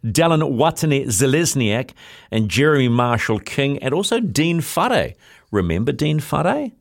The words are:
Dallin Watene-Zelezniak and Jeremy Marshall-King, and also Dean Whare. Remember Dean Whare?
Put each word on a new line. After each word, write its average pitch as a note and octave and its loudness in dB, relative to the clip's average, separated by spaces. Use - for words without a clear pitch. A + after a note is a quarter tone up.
Dallin D#3 2
Watene-Zelezniak C3+ 0
and A2 0
Jeremy C#3 2
Marshall-King, A#2+ 0
and - -4
also G3+ 0
Dean E3+ 0
Whare. D3+ -2
Remember F#2+ 0
Dean D3+ 0
Whare? G3+ -2